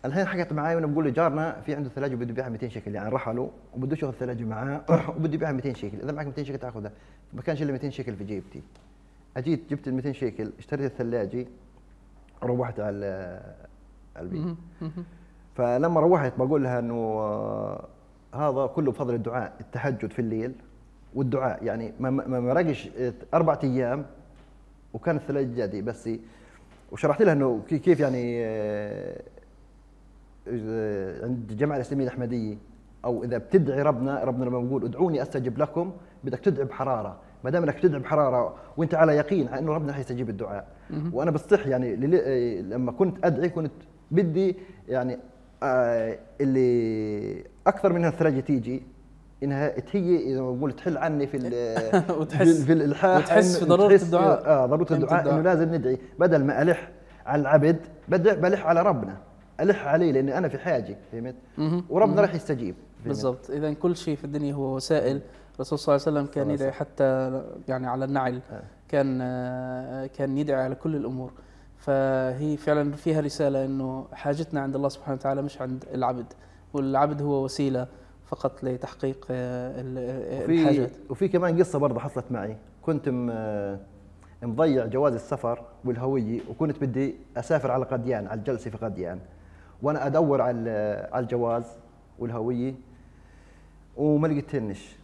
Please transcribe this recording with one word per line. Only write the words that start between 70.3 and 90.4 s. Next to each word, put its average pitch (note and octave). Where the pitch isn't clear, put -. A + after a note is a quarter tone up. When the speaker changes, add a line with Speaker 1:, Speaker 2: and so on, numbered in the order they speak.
Speaker 2:
يدعي C#3+
على C3
كل D#3+
الأمور. B2+
فهي C3+
فعلًا D3
فيها D#3
رسالة C#3
إنه C3
حاجتنا D3
عند C3+
الله C#3
سبحانه C#3
وتعالى C#3
مش C#3
عند B2+
العبد، B2
والعبد C#3+
هو C#3+
وسيلة C3
فقط -
لتحقيق، C3
آه، B2
ال-، B2+
آه، B2+
Speaker 1:
وفي، E3
Speaker 2:
الحاجات. D3
Speaker 1:
وفي F#3
كمان F3
قصة E3
برضه C3
حصلت C3
معي. A2
كنت D3
م-، B2
آه، G#2
مضيع B2+
جواز C3
السفر A#2+
والهوية، A#2+
وكنت D3
بدي C3
أسافر C#3
على B2+
قديان، A#2
على A2
الجلسة A#2
في G#2+
قديان، F2+
وأنا C#3+
أدور C#3+